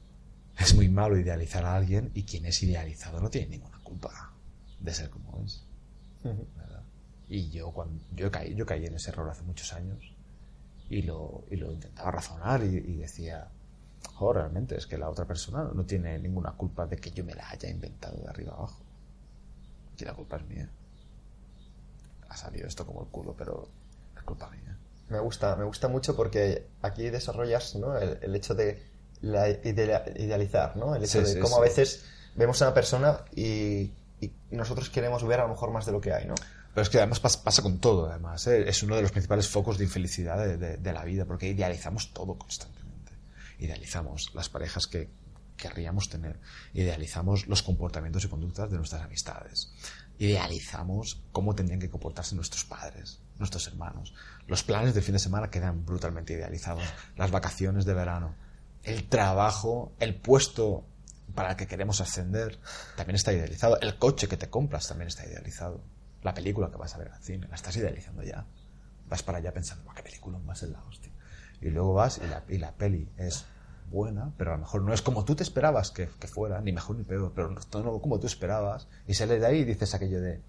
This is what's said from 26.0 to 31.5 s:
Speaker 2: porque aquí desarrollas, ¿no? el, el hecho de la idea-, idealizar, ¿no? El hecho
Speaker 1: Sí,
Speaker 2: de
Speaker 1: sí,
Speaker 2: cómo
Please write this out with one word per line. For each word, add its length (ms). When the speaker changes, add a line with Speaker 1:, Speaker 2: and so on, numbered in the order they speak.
Speaker 2:
porque 520
aquí 280
desarrollas, 680
¿no? 220
el, 240
el 140
hecho 200
de 260
la 280
idea-, 540
idealizar, 600
¿no? 180
El 80
hecho 160
Speaker 1:
Sí, 20
Speaker 2:
de 120
Speaker 1:
sí, 60
Speaker 2:
cómo 160